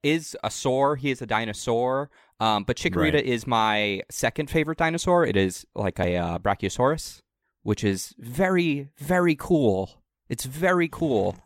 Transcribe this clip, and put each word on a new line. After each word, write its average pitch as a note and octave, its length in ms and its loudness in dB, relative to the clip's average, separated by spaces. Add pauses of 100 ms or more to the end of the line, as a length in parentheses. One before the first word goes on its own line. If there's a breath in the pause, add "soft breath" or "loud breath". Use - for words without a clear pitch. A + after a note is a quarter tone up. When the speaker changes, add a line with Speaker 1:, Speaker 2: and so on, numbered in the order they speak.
Speaker 1:
is D#3 440 -2
a A2 40 0
saur. C#3 460 0
He C3+ 160 -2
is B2 100 -4
a A#2+ 60 -8
dinosaur. A#2 840 -2 (300 soft breath)
Um, A2 260 2
but B2 100 0
Chikorita D#3 400 0
Speaker 2:
Right. D3 100 2
Speaker 1:
is A#2+ 220 -2
my G#2+ 540 2 (100)
second C#3 380 -2
favorite D#3+ 280 0
dinosaur. E3+ 480 2
It G#2+ 120 0
is F#2+ 360 0
like G2 260 -4
a, F2+ 180 0
uh, E2+ 220 -2
Brachiosaurus, G#2+ 840 -2 (420)
which G#2 200 0
is G2 340 0
very, D3 800 0
very F3 400 2
cool. G#2+ 640 0 (260)
It's - 160 -6
very E3+ 460 0
cool. G#2 560 0